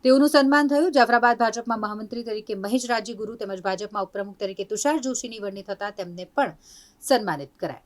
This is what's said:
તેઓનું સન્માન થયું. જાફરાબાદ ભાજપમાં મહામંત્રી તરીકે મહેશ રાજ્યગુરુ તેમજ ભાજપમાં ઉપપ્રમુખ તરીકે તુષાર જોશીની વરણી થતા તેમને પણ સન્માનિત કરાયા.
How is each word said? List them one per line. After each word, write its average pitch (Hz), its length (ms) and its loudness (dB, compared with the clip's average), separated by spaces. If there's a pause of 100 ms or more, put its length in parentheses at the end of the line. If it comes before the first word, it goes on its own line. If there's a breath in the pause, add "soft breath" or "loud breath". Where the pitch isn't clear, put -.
તેઓનું 269 260 6
સન્માન 285 380 6
થયું. 294 240 2
જાફરાબાદ 240 460 6
ભાજપમાં 233 420 -2
મહામંત્રી 214 440 -8
તરીકે 214 320 -8
મહેશ 208 340 -2
રાજ્યગુરુ 220 460 -4
તેમજ 196 260 -8
ભાજપમાં 196 420 -4
ઉપપ્રમુખ 196 340 -8
તરીકે 196 260 -6
તુષાર 247 360 0
જોશીની 240 400 -8
વરણી 196 300 -10
થતા 202 200 -8
તેમને 180 360 -12
પણ 220 280 -2 (500 soft breath)
સન્માનિત 180 560 0
કરાયા. 151 260 -8